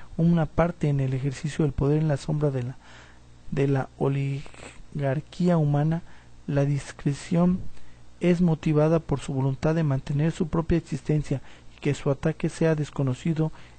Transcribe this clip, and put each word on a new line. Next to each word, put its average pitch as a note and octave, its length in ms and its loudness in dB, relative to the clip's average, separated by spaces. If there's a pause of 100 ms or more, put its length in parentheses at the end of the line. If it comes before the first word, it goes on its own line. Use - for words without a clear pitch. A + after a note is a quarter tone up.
(160)
una E3 300 4
parte E3 420 0
en C#3+ 100 2
el C3+ 160 0
ejercicio C3+ 500 -2
del C#3+ 80 0
poder D3 280 2
en D#3 80 2
la C#3+ 80 2
sombra D3+ 340 -2
de C3 140 -2
la, B2+ 120 -8 (760)
de C#3 160 2
la C3+ 280 0
oligarquía C#3 1600 -2
humana, D3+ 460 2 (460)
la C#3 160 2
discreción D#3+ 960 0 (600)
es F3 200 4
motivada D#3+ 600 4
por D3+ 180 -2
su - 160 -6
voluntad C3+ 400 0
de E3 80 0
mantener C#3+ 480 0
su E3 160 -2
propia E3 320 0
existencia D3+ 640 -2 (340)
y - 40 -20
que C#3+ 120 0
su - 160 -4
ataque D3+ 400 0
sea D#3+ 280 2
desconocido D3+ 760 -2 (280)